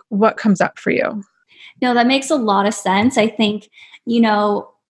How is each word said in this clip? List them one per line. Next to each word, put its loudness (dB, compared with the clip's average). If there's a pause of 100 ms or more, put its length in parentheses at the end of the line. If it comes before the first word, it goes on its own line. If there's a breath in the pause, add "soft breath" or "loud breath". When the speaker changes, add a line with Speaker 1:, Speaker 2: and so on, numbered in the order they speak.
Speaker 1:
what 0
comes 0
up -4
for -4
you? -2 (580 loud breath)
Speaker 2:
No, 0
that 2
makes 0
a 0
lot 0
of -2
sense. 0
I 4
think, -4 (360 loud breath)
you 2
know, 0 (200)